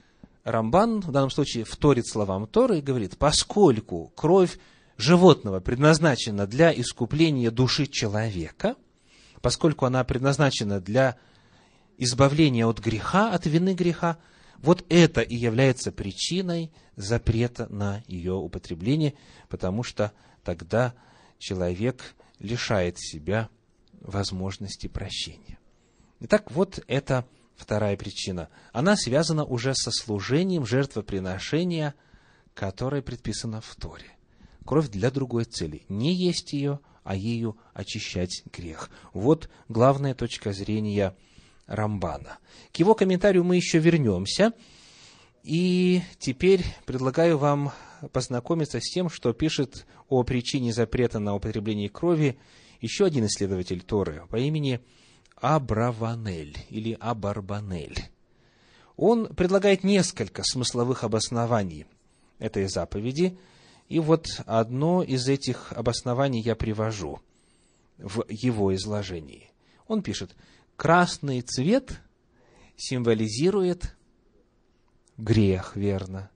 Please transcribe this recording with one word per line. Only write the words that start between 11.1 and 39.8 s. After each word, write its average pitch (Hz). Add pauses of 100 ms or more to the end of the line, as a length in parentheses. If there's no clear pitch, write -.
избавления 131
от 113
греха, 185
от 175
вины 175
греха, 170 (380)
вот 170
это 165
и 117
является 120
причиной 170 (240)
запрета 113
на 101
её 90
употребление, 98 (340)
потому 101
что - (320)
тогда 107 (440)
человек 92 (240)
лишает 98
себя 92 (500)
возможности 95
прощения. - (580)
Итак, 208
вот 175
это 127 (300)
вторая 104
причина. 95 (240)
Она 175
связана 151
уже 127
со -
служением 135
жертвоприношения, 147 (600)
которое 123
предписано 113
в -
Торе. - (540)
Кровь 143
для 101
другой 120
цели. 76
Не 113
есть 180
её, 143 (220)
а 95
ею 113 (160)
очищать 95 (100)
грех. 85 (240)
Вот 135 (220)
главная 135